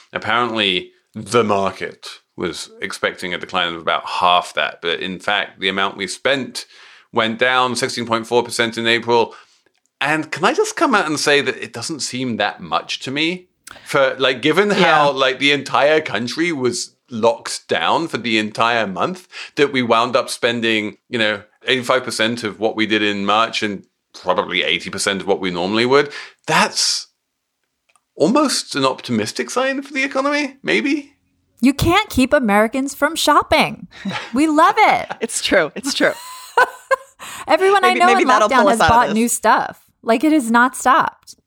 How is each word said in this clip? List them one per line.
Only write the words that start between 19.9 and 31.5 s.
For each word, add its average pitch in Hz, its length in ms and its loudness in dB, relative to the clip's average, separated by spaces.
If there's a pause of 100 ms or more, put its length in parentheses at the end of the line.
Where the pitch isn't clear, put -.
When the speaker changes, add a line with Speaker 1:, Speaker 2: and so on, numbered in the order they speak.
Speaker 1:
up 123 140 0
spending, 113 680 -2 (120)
you 123 100 -4
know, 107 220 0 (240)
eighty-five 127 380 0
percent 113 400 -2
of 92 160 -6
what 107 160 -2
we 110 100 0
did 104 160 0
in 101 240 -2
March 110 380 0
and 98 220 -6 (280)
probably 90 500 -2
eighty 87 260 -2
percent 95 320 -4
of 85 60 -12
what 95 120 2
we 92 120 -2
normally 98 340 0
would. 143 260 2 (360)
That's - 600 -2 (1080)
almost 262 600 0
an 135 100 0
optimistic 120 640 -2
sign 262 320 -2
for 277 120 -12
the 269 100 -2
economy, 277 600 -2
maybe? 269 500 -2 (480)